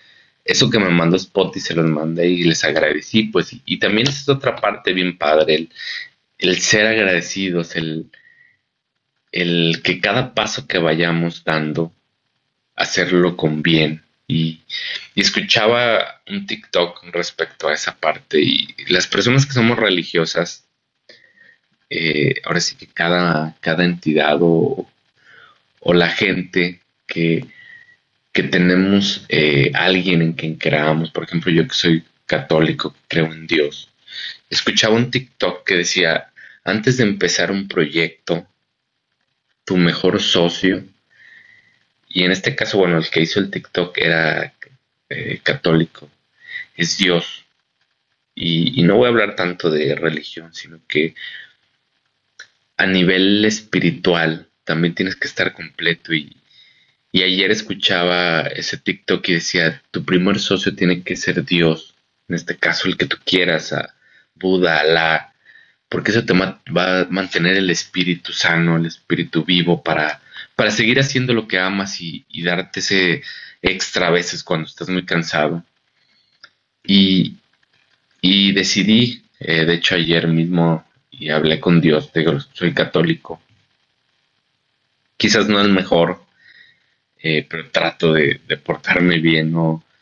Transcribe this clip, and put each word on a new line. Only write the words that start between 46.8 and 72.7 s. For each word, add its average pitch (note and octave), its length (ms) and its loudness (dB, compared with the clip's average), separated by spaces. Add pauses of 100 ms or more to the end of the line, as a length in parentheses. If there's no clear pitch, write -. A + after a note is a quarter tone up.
Dios". F2 460 -2 (920)
Y, E2+ 460 -2
y - 20 4
no F#2+ 140 6
voy B2 100 6
a - 40 4
hablar A2 260 0
tanto F2+ 340 -2
de D2+ 240 0
religión, D#2+ 580 -6
sino E2 360 -20
que D#2+ 260 -2 (1600)
a F#2+ 100 0
nivel F#2+ 580 4
espiritual E2+ 1040 0 (160)
también E2+ 300 -2
tienes F#2+ 200 -4
que - 140 -6
estar - 240 -4
completo. E2 640 -6
Y, D2 220 -4 (760)
y F#2 100 2
ayer F#2 300 2
escuchaba F2 920 0
ese - 340 -6
TikTok - 520 -4
y F2+ 60 2
decía, E2+ 460 -2 (120)
"Tu F2 120 -6
primer F#2 360 2
socio F#2+ 340 0
tiene F2+ 280 0
que - 120 -6
ser F2+ 300 -2
Dios, E2 500 0 (340)
en F2 60 -6
este E2 220 -6
caso E2 320 -2
el F#2 80 -2
que F2 100 -2
tú - 180 -6
quieras, F2 480 0
a - 220 -8 (400)
Buda, F2+ 460 2
Alá, D#2+ 520 0 (560)
porque - 220 -4
eso A2+ 140 2
te F#2+ 100 0
ma-, F#2 260 0 (160)
va F#2 240 2
a F2+ 60 2
mantener F#2 500 0
el F#2+ 140 0
espíritu F2 640 -4
sano, E2+ 460 0
el E2 80 0
espíritu E2 580 -4
vivo F2 380 2
para, D2+ 400 -2 (320)
para A2 160 0
seguir A2+ 300 2
haciendo B2+ 340 0
lo A2 140 -2
que F#2 100 -2
amas G2 420 -4
y, E2+ 280 -12
y - 160 -12
darte F2 360 -4